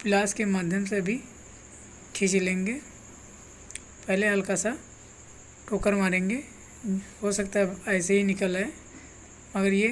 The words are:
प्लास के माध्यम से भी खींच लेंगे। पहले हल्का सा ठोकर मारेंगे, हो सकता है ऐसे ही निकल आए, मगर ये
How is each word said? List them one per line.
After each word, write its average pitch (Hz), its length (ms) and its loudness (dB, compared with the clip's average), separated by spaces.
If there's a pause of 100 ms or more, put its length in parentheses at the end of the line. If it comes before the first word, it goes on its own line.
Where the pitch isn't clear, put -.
प्लास 202 300 2
के 220 120 -2
माध्यम 190 400 0
से 202 160 0
भी 208 180 -2 (960)
खींच 190 200 2
लेंगे। 185 380 0 (1300)
पहले 196 200 2
हल्का 202 280 0
सा 226 220 -2 (920)
ठोकर 202 280 2
मारेंगे, 190 480 0 (800)
हो 202 100 0
सकता 202 280 0
है 190 160 2 (120)
ऐसे 190 300 4
ही 202 60 4
निकल 190 340 2
आए, 220 140 -2 (840)
मगर 196 160 4
ये 208 180 4